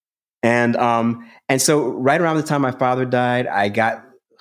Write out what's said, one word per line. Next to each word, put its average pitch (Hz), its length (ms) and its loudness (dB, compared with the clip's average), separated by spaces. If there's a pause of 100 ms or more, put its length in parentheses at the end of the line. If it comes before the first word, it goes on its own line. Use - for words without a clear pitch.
(420)
And, 117 340 2
um, 117 520 0 (200)
and 135 120 0
so 147 300 2
right 135 300 0
around 160 160 0
the 151 80 0
time 147 180 0
my 131 80 0
father 127 340 0
died, 123 440 0
I 101 200 0
got 110 360 -2 (360)